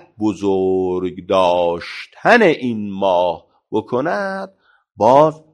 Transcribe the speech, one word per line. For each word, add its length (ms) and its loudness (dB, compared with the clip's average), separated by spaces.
بزرگ 1080 -2
داشتن 1120 0
این 520 0
ماه 520 0
بکند، 840 -6
باز 480 4